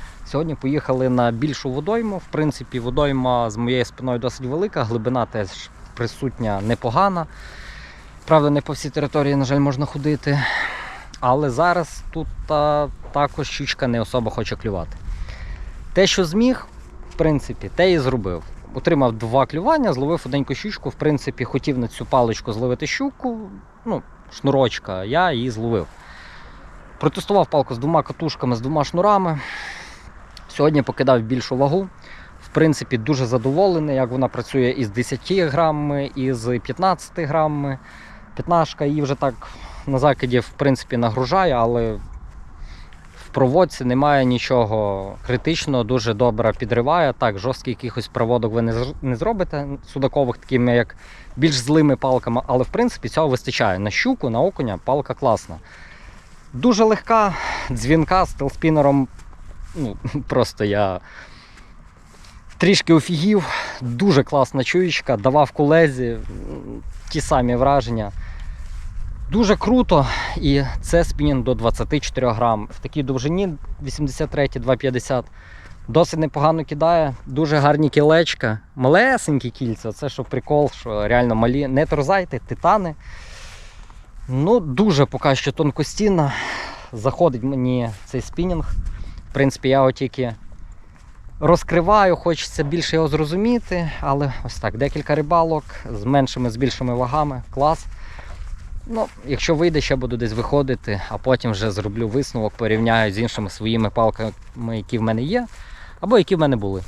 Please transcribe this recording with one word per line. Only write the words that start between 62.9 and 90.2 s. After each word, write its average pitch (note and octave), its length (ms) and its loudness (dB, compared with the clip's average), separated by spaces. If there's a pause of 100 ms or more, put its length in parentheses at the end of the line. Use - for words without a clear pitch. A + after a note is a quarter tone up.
офігів, F3 520 2 (340)
дуже C3 420 4
класна C3+ 420 0
чуєчка, F3 520 0
давав C3 340 4
колезі, C#3+ 680 4 (920)
ті - 100 -2
самі B2 360 2
враження. A#2 560 2 (1160)
Дуже G3+ 260 4
круто, F#3+ 500 4 (300)
і C#3 260 2 (180)
це E3+ 240 2
спінінг C#3+ 400 0
до B2+ 100 0
двадцяти A#2 460 0
чотирьох B2+ 360 -2
грам. A2 340 0
В - 80 -14
такій - 240 -6
довжині C#3+ 460 -2 (340)
вісімдесят C#3+ 480 -4
третє, C#3 300 -2
два B2 160 2
п'ятдесят. B2 480 -2 (640)
Досить D#3+ 320 2
непогано D#3 440 0
кидає, D#3 500 2 (120)
дуже D3 300 0
гарні D3 340 4
кілечка, D3+ 680 4 (180)
малесенькі D3+ 720 2
кільця, A2+ 420 -4
це C#3+ 160 -8
що B2+ 160 -6
прикол, D3 460 0
що G#2 380 -4
реально A#2+ 260 4
малі. B2 340 2
Не C3+ 180 2
торзайте, D#3 520 0
титани. F3 560 0 (1300)
Ну, D#3 320 4
дуже D3+ 440 4
поки - 300 2
що C3+ 180 0
тонкостінна, D#3 800 2 (600)
заходить B2 500 2
мені B2+ 480 0 (140)
цей B2+ 160 -6
спінінг. E3+ 500 -2 (600)
В - 40 -10
принципі, C3+ 340 2
я C3 80 6
його C3 160 6
тільки B2 420 -4 (1080)